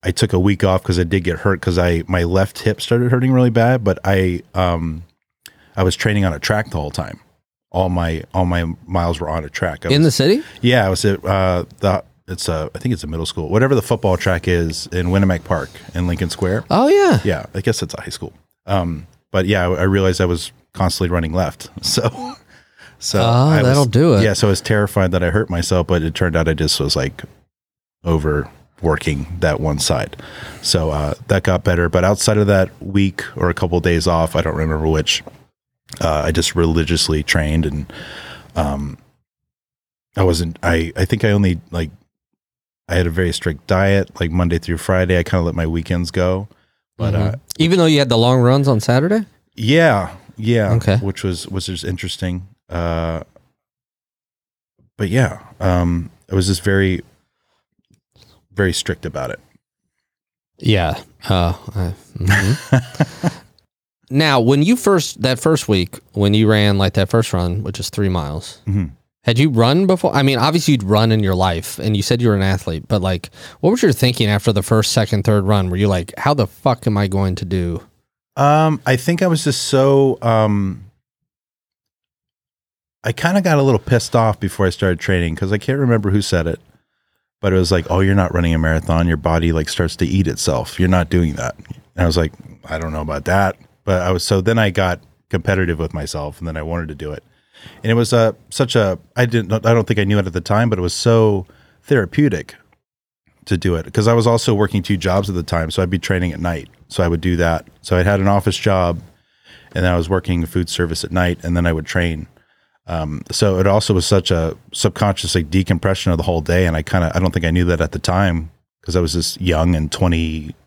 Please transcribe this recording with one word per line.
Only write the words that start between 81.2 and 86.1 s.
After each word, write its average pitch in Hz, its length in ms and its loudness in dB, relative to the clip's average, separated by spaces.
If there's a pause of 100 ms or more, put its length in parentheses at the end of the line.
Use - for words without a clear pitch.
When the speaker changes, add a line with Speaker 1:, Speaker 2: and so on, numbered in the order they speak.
Speaker 1:
I 117 80 -2
kinda 185 300 0
got 170 160 4
a 139 60 4
little 127 160 4
pissed - 360 0
off 113 240 2
before 98 260 -2
I 92 60 4
started 90 280 0
training, 87 360 0
'cause 95 160 -4
I 107 60 0
can't 131 220 -2
remember 113 320 2